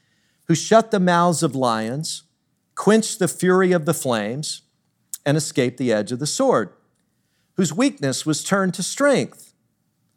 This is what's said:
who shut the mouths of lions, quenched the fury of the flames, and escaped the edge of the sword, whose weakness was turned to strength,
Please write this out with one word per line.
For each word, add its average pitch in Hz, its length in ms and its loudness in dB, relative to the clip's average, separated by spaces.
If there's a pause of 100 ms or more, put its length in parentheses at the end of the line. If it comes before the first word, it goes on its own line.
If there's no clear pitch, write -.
(480)
who 165 60 2
shut 220 380 4
the 208 80 2
mouths 175 420 2
of 143 140 0
lions, 123 680 -2 (520)
quenched 214 420 2
the 175 100 0
fury 185 440 2
of 170 140 0
the 160 80 2
flames, 120 680 -4 (640)
and 147 120 2
escaped 123 400 -2
the 127 140 0
edge 107 200 -2
of 123 80 -4
the 147 80 -6
sword, 151 420 0 (840)
whose 165 180 0
weakness 180 540 -2
was 156 160 -2
turned 190 320 0
to 185 80 -8
strength, - 680 -2 (640)